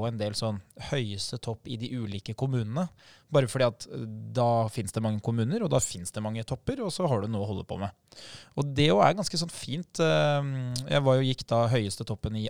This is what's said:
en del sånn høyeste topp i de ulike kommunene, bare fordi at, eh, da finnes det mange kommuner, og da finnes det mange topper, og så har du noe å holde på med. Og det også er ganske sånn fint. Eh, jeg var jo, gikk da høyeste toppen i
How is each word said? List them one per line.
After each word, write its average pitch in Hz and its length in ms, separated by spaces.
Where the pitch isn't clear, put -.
en 117 100
del 104 160
sånn 104 280
høyeste 113 480
topp - 280
i 123 100
de 117 200
ulike 104 380
kommunene, 131 520
bare 139 220
fordi 131 160
at, - 240
eh, 123 140
da 117 380
finnes 101 260
det 110 80
mange 107 180
kommuner, 117 420
og 165 60
da 135 100
finnes - 320
det 107 120
mange 110 220
topper, 254 360
og 190 100
så 180 160
har 117 140
du 104 60
noe 107 160
å 104 60
holde 98 180
på 90 120
med. 98 120
Og 143 180
det 147 160
også 180 200
er 180 100
ganske 175 180
sånn 175 140
fint. - 480
Eh, 151 440
jeg 143 140
var 131 160
jo, 135 80
gikk 131 200
da 117 200
høyeste 113 400
toppen 107 300
i 107 120